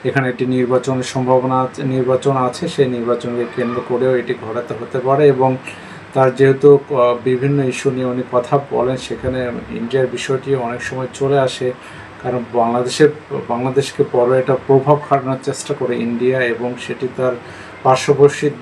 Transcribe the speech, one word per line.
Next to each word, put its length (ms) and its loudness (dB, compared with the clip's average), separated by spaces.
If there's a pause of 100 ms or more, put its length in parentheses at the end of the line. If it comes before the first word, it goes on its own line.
এখানে 240 0
একটি 180 -2
নির্বাচনের 560 0
সম্ভাবনা 580 2
আছে, 220 -4
নির্বাচন 540 0
আছে, 320 -2
সেই 180 2
নির্বাচনকে 580 -2 (120)
কেন্দ্র 320 -2
করেও 280 2
এটি 180 -2 (140)
ঘটাতে 260 -6
হতে 240 -6
পারে। 300 4
এবং 280 4 (580)
তার 200 4
যেহেতু, 440 6 (120)
আহ, 60 0 (280)
বিভিন্ন 400 0
ইস্যু 260 -2
নিয়ে 160 -2
উনি 160 -2 (100)
কথা 260 2 (120)
বলেন, 260 0
সেখানে 560 -6 (180)
ইন্ডিয়ার 360 0
বিষয়টি 500 -2
অনেক 260 -4
সময় 320 -6
চলে 240 2
আসে, 340 0 (500)
কারণ 300 -4
বাংলাদেশে, 560 2 (400)
বাংলাদেশকে 640 -2
বড় 260 4
একটা 180 2 (100)
প্রভাব 320 4 (100)
খাটানোর 340 0
চেষ্টা 320 -6
করে 220 -2
ইন্ডিয়া 440 0
এবং 340 -2 (120)
সেটি 300 -6
তার 160 0 (500)
পার্শ্ববর্তী 680 4 (100)